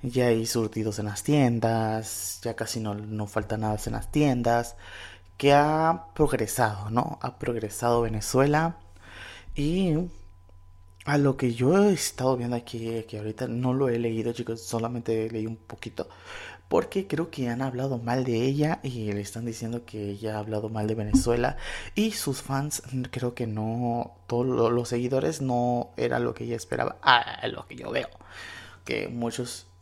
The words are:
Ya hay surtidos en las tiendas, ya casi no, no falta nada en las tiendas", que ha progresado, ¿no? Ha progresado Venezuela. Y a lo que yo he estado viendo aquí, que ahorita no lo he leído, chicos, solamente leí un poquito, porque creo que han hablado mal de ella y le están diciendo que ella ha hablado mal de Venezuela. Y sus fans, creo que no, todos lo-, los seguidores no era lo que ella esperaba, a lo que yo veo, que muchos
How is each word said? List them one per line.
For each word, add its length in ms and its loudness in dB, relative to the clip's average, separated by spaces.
Ya 240 2
hay 180 4
surtidos 540 0
en 80 -2
las 160 -6
tiendas, 1200 2
ya 120 -4
casi 240 -4
no, 160 -2
no 320 -4
falta 300 -2
nada 280 0
en 80 -2
las 180 -6
tiendas", 640 2
que 160 6
ha 520 4
progresado, 760 2
¿no? 320 0
Ha 180 -8
progresado 600 2
Venezuela. 760 2
Y 400 2
a 100 2
lo 200 4
que 160 2
yo 300 6
he 100 6
estado 440 0
viendo 200 -2
aquí, 500 -6
que 100 -10
ahorita 300 -6
no 260 0
lo 160 2
he 80 2
leído, 360 0
chicos, 280 -6
solamente 680 -2
leí 160 -4
un 100 -6
poquito, 520 -10
porque 400 0
creo 240 -2
que 180 -4
han 120 -4
hablado 360 -2
mal 280 0
de 180 2
ella 400 2
y 300 -4
le 80 -2
están 240 -8
diciendo 400 -6
que 260 -6
ella 240 -4
ha 40 -2
hablado 280 -2
mal 200 -2
de 80 0
Venezuela. 600 2
Y 160 2
sus 300 -4
fans, 420 -4
creo 240 -4
que 140 -4
no, 680 -2
todos 180 0
lo-, 240 4
los 200 2
seguidores 520 0
no 540 0
era 240 0
lo 140 0
que 100 -8
ella 140 -4
esperaba, 440 -4
a 460 2
lo 200 -8
que 100 -14
yo 120 -10
veo, 200 -4
que 240 -4
muchos 600 -6